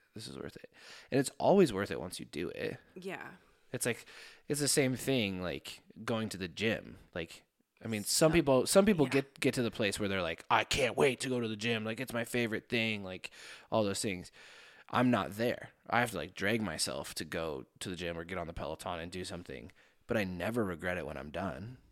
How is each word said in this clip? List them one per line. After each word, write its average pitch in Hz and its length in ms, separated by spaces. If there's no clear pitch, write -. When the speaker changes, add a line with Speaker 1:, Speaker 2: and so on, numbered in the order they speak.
Speaker 1:
This 113 140
is 67 80
worth - 200
it." - 140
And 135 100
it's 127 180
always 156 340
worth 95 180
it 64 100
once 90 200
you - 60
do 78 240
it. - 280
Speaker 2:
Yeah. 180 320
Speaker 1:
It's 127 140
like, 117 200
it's 147 120
the 139 80
same 131 260
thing, 104 480
like, - 380
going 110 260
to 101 60
the 90 120
gym. 92 480
Like, 82 280
I 113 40
mean, 107 160
some - 260
Speaker 2:
Some - 20
Speaker 1:
people, 139 340
some 196 200
people 151 200
Speaker 2:
yeah. 127 60
Speaker 1:
get, - 280
get 127 140
to 127 80
the 110 80
place 98 300
where 104 80
they're 95 140
like, 82 280
"I 110 140
can't - 320
wait 127 240
to 139 80
go 123 120
to 117 80
the 110 80
gym. 113 280
Like, 113 160
it's 127 120
my 117 120
favorite 113 440
thing." 110 360
Like, 92 260
all 110 140
those 98 160
things. 90 320
I'm 123 200
not 98 280
there. - 320
I 113 100
have 117 120
to, 95 60
like, 80 160
drag 107 280
myself 78 520
to 92 100
go 78 400
to - 80
the 90 80
gym 85 200
or 82 80
get 90 140
on 85 80
the 82 60
Peloton 82 480
and 87 100
do 90 140
something. 73 480
But 117 120
I 101 60
never 92 400
regret 90 340
it 71 80
when 73 100
I'm 69 140
done. 90 480